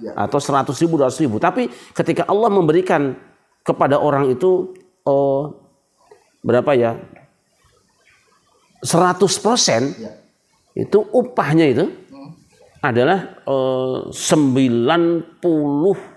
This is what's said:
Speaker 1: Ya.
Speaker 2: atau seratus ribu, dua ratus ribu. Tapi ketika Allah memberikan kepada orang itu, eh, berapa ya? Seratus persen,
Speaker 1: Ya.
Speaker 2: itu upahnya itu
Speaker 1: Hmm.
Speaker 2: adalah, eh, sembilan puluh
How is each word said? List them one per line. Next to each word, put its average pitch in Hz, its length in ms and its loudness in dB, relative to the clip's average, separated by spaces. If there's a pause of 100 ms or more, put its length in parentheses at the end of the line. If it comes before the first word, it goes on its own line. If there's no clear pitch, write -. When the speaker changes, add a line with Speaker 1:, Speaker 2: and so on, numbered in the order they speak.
Speaker 1:
Ya. 110 160 -10
Speaker 2:
atau 104 240 -2
seratus 139 400 -2
ribu, 165 160 2
dua 135 80 4
ratus 127 160 -2
ribu. 110 160 0
Tapi 208 320 -2 (240)
ketika 170 320 -2
Allah 208 240 2
memberikan 165 640 2 (480)
kepada 147 400 0
orang 143 240 2
itu, 180 480 0 (320)
eh, 139 360 2 (1000)
berapa 151 320 2
ya? 117 240 0 (1800)
Seratus 180 560 2
persen, 156 640 0
Speaker 1:
Ya. - 160 -16 (560)
Speaker 2:
itu - 240 0 (160)
upahnya 160 560 2
itu 135 160 2 (240)
Speaker 1:
Hmm. - 200 -20 (520)
Speaker 2:
adalah, 143 640 0
eh, 131 500 -2 (140)
sembilan 135 920 2 (360)
puluh 156 560 0 (220)